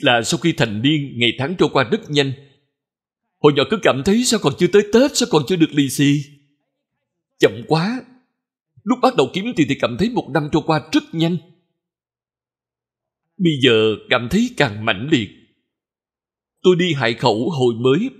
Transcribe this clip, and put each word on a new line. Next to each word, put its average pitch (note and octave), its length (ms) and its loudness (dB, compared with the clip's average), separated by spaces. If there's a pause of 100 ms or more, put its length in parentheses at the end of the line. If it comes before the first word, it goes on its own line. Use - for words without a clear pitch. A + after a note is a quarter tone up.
là A#2+ 200 2
sau D3+ 160 -4
khi D#3+ 160 0
thành A2+ 280 -2
niên, C#3+ 360 -2
ngày A#2+ 220 2
tháng D3+ 200 -4
trôi D3+ 140 4
qua C#3 180 2
rất - 180 -4
nhanh. C#3+ 240 0 (1040)
Hồi D3 160 4
nhỏ C#3 140 0
cứ G#3+ 140 0
cảm C3 220 2
thấy A3 180 2
sao A3+ 200 -2
còn C#3+ 160 0
chưa F3 80 4
tới G3+ 140 4 (120)
Tết, C4+ 240 4
sao B3 140 0
còn D3 160 2
chưa F#3 80 -2
được E3 160 2
lì C#3+ 180 0
xì. C#3+ 320 0 (1160)
Chậm C3 120 4 (160)
quá. G3+ 380 -2 (800)
Lúc B3 180 -2
bắt B3+ 140 2
đầu C3 180 2
kiếm F#3+ 120 -4 (100)
tiền D3 140 2
thì C3+ 120 -2
cảm A#2+ 180 -2
thấy G#3+ 100 0
một G#3+ 240 -6
năm D3+ 180 -2
trôi E3 140 0
qua D#3 260 -2
rất - 200 0
nhanh. E3 260 0 (2000)
Bây E3+ 160 2 (100)
giờ A2 320 4 (140)
cảm A#2+ 220 0
thấy A#3 260 0
càng A2 280 -2
mãnh A2+ 260 -4
liệt. A2+ 180 0 (1300)
Tôi F#3 140 4
đi F3 180 0
Hải A#2+ 200 -2
Khẩu A#2 360 -2
hồi B2+ 260 0
mới C#3 340 0 (100)